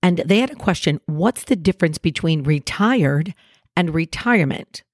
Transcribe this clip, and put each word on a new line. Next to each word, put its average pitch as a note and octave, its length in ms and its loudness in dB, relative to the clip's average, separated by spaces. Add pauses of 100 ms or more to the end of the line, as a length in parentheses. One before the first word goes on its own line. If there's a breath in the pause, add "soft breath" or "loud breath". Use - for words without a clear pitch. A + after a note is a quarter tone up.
and F3+ 160 2
they F#3 200 2
had C4 120 0
a - 60 -16
question, D#3+ 500 -2
What's E3 380 -2
the C4 120 0
difference E3+ 420 0
between D#3+ 460 -2
retired D#3 880 0 (420 soft breath)
and F3 180 0
retirement? E3 880 -2 (120)